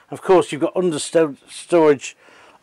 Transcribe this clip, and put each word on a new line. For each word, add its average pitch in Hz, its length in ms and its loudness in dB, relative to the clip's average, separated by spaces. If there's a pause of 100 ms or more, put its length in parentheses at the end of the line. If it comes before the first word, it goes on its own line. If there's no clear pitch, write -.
And 139 80 -14
of - 60 -20
course, 175 280 2
you've 143 100 -8
got 160 140 -4
under 180 220 -2
sto-, 156 380 -2 (120)
storage - 720 0 (460)